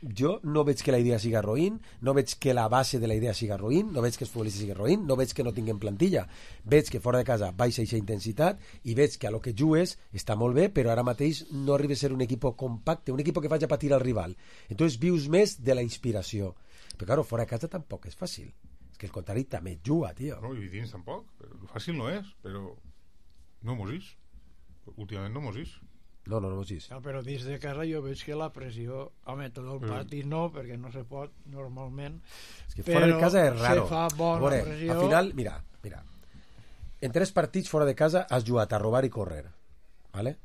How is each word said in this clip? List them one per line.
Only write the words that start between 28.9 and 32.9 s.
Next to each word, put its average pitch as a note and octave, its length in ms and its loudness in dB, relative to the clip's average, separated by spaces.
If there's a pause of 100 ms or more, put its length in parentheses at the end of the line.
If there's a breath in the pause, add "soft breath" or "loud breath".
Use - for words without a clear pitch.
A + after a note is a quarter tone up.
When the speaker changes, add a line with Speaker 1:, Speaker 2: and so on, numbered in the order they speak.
Speaker 3:
home, C3+ 200 -8
tot B2+ 180 -12
el C3+ 100 -8
Speaker 2:
Mm. A#2 140 -6
Speaker 3:
partit C3+ 340 -6
no, D#3+ 240 -2
perquè B2 300 -10
no B2 100 -12
se B2+ 140 -10
pot C3+ 260 -10 (160)
normalment, C#3 680 -10 (500 loud breath)
Speaker 1:
És - 80 -10
que - 80 -6
fora E3+ 240 6